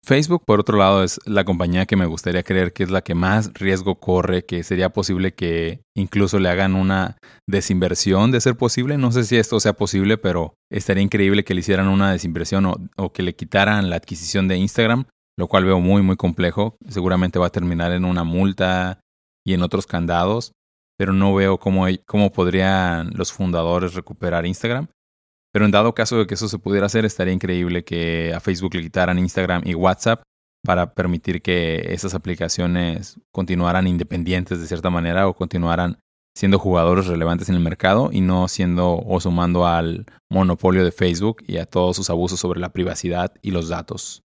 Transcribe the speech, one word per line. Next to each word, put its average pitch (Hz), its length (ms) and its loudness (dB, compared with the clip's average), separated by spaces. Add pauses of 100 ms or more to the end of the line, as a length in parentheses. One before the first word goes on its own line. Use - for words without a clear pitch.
Facebook, 151 400 2
por 104 160 4
otro 107 160 0
lado, 98 260 6
es 90 220 -2
la 98 220 0
compañía 90 400 0
que 104 100 0
me 92 80 4
gustaría 87 380 -2
creer 92 320 0
que - 80 -4
es 90 80 -2
la 95 100 0
que 87 140 -6
más 98 400 0
riesgo 95 400 -2
corre, 90 500 0
que 87 200 -6
sería 92 260 0
posible 92 420 -2
que 82 480 -4 (160)
incluso 101 420 0
le 92 120 2
hagan 95 240 2
una 95 420 0 (320)
desinversión 95 840 2
de 123 120 0
ser 127 120 2
posible. 127 440 -2
No 123 140 2
sé 123 120 2
si 120 140 2
esto 110 220 2
sea 107 120 2
posible, 101 460 0
pero 85 380 -2 (140)
estaría 98 320 0
increíble 101 400 2
que 98 120 -4
le 90 60 0
hicieran 95 280 2
una 98 240 4
desinversión 90 540 -2
o, 90 100 -2 (220)
o 95 160 -6
que 95 80 -6
le 90 120 -4
quitaran 101 540 2
la 85 80 -2
adquisición 90 500 -4
de 92 120 0
Instagram, 117 480 0 (320)
lo 90 100 -4
cual 95 160 4
veo 92 160 4
muy, 98 220 4
muy 95 140 2
complejo. 90 600 -2 (100)
Seguramente 92 520 0
va 90 80 2
a 85 60 -4
terminar 87 400 -2
en 90 120 0
una 90 200 0
multa 92 760 -2 (460)
y 92 80 0
en 87 80 0
otros 92 240 -2
candados, 87 680 -2 (460)
pero 95 160 0
no 98 200 4
veo 95 240 2
cómo, 95 280 0 (200)
cómo 104 260 0
podrían 90 800 0
los 90 180 -4
fundadores 87 600 -2
recuperar 85 500 -6
Instagram. 120 440 -4 (680)
Pero 107 100 4
en 101 60 6
dado 107 240 4
caso 117 240 0
de 104 80 2
que 101 80 -8
eso 107 140 -6
se 98 100 -8
pudiera 101 260 0
hacer, 110 220 0
estaría 92 260 -2
increíble 90 500 0
que 82 520 -4
a 82 60 -8
Facebook 92 340 -2
le 87 80 -4
quitaran 90 360 0
Instagram 90 460 0
y 90 100 -4
WhatsApp 92 460 2 (420)
para 90 300 0
permitir 87 480 -2
que 85 540 -2
esas 87 180 -6
aplicaciones 87 1040 -4 (140)
continuaran 90 540 0
independientes 90 760 -2
de 82 60 -10
cierta 85 240 -4
manera 87 360 0
o 90 80 0
continuaran 87 640 -2 (380)
siendo 98 220 4
jugadores 90 480 4
relevantes 85 420 -2
en 95 60 0
el 87 80 2
mercado 92 500 0
y 95 80 0
no 92 280 2
siendo 90 500 0
o 92 200 -2
sumando 87 480 0
al 85 380 -2 (260)
monopolio 92 540 2
de 85 80 2
Facebook 92 540 0
y 92 100 -6
a 85 80 -4
todos 90 320 0
sus 95 140 -6
abusos 87 280 -2
sobre 90 220 -4
la 90 140 -8
privacidad 87 680 -4
y 98 100 -6
los 85 200 -4
datos. - 560 -10